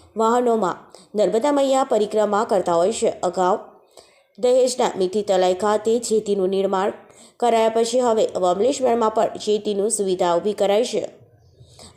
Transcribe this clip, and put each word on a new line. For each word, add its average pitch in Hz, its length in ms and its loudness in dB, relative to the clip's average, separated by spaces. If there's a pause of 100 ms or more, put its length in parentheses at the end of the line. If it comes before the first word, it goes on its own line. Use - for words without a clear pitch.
(160)
વાહનોમાં 226 600 0 (360)
નર્મદા 214 380 0
મૈયા 269 320 2
પરિક્રમા 208 600 0
કરતા 185 300 0
હોય 175 180 2
છે. 220 180 -2 (120)
અગાઉ 185 360 0 (800)
દહેજના 247 580 2
મીઠી 190 260 -2
તલાઈ 185 320 2
ખાતે 214 460 0
જેટીનું 202 500 -2
નિર્માણ 196 460 -2 (400)
કરાયા 226 400 2
પછી 233 240 0
હવે 220 240 2 (120)
વમલેશ્વરમાં 226 760 0
પણ - 240 -2
જેટીનું 208 520 -2
સુવિધા 185 440 0
ઊભી 190 200 -2
કરાઈ 202 300 2
છે. 196 180 -6 (960)